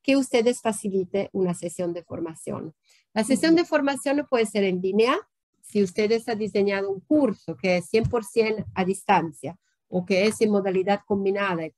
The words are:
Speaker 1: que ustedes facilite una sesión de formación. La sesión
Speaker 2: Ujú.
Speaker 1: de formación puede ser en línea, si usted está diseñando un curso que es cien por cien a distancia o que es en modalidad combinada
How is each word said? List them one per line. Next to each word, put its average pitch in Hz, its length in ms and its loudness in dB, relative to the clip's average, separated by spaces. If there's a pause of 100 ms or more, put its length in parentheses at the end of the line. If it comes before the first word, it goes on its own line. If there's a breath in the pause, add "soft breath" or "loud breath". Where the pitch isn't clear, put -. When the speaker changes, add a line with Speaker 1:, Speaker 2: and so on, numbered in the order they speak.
Speaker 1:
que 269 160 2
ustedes 247 460 0
facilite 196 680 -2
una 185 220 0
sesión 175 380 -6
de 170 120 -10
formación. 165 680 -10 (400 soft breath)
La 214 120 0
sesión 277 300 4
Speaker 2:
Ujú. 339 80 4
Speaker 1:
de - 40 0
formación 277 640 0
puede 226 160 2
ser 214 160 -2
en 185 180 0
línea, 220 380 2 (420)
si - 220 0
usted 208 300 0
está 226 240 -2
diseñando 202 560 0
un 190 80 -8
curso 247 560 0
que 180 220 0
es 170 80 -4
cien - 180 0
por 233 200 -2
cien 220 400 -2 (120)
a 190 80 0
distancia 175 760 0 (300)
o 180 180 -4
que 190 200 2
es 214 140 0
en 214 120 4
modalidad 196 520 0
combinada 196 600 0 (140)